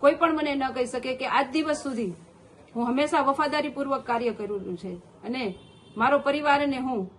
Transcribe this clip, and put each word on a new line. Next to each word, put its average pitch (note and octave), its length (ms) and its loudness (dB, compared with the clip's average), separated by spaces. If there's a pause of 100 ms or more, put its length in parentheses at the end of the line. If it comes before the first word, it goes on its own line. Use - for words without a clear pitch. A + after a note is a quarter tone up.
કોઈ C#4+ 140 8
પણ D#4+ 220 2
મને D4+ 180 0
ન C4+ 140 -2
કહી B3+ 180 -2
શકે B3+ 300 -4
કે C4 100 -6
આજ B3+ 240 2
દિવસ D4+ 260 0
સુધી A#3 360 -4 (640)
હું A#3+ 120 0
હંમેશા D4 320 2
વફાદારીપૂર્વક C#4 880 0
કાર્ય A#3 240 0
કરેલું G3 460 -6
છે F3+ 200 -10
અને G#3+ 580 -6 (420)
મારો C4 220 4
પરિવાર C#4+ 440 2
અને C#4 160 0
હું B3 400 -4